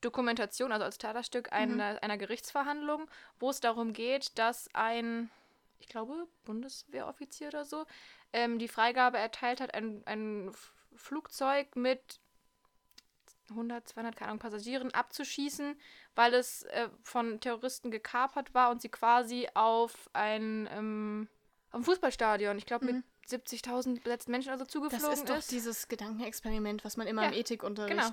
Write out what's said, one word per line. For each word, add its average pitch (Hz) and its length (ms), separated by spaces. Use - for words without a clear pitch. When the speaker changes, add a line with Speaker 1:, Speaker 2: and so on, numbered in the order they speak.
Speaker 1:
Dokumentation, 240 680
also 214 140
als - 140
Theaterstück 233 540
einer, 208 420
Speaker 2:
Mhm. - 60
Speaker 1:
einer 208 180
Gerichtsverhandlung, 294 880
wo 254 100
es 269 80
darum 233 340
geht, 247 460
dass 233 340
ein, 233 580
ich - 80
glaube, 277 400
Bundeswehroffizier 269 1040
oder 294 160
so, 302 220
ähm, 233 280
die 233 80
Freigabe 247 500
erteilt 240 420
hat, 254 140
ein, 214 320
ein 214 420
F-, - 240
Flugzeug 277 800
mit 254 460
hundert, 233 340
zweihundert, 226 280
keine 220 140
Ahnung, 214 100
Passagieren 240 540
abzuschießen, 285 840
weil 240 200
es, 247 300
äh, 226 240
von 233 380
Terroristen 247 500
gekapert 254 640
war 247 160
und 240 100
sie - 80
quasi 240 680
auf 226 600
ein, 214 580
ähm, 214 560
auf 233 100
ein 240 40
Fußballstadion, 214 720
ich 208 80
glaub, 240 180
mit 247 140
Speaker 2:
Mhm. 254 80
Speaker 1:
siebzigtausend 247 760
besetzten 233 300
Menschen 262 180
also 262 140
zugeflogen 294 460
Speaker 2:
Das 294 100
ist 277 80
doch 254 80
Speaker 1:
ist. - 140
Speaker 2:
dieses 233 380
Gedankenexperiment, 214 1000
was 208 100
man 226 100
immer 214 160
Speaker 1:
Ja, - 60
Speaker 2:
im 240 60
Ethikuntterricht 214 600
Speaker 1:
genau, 254 180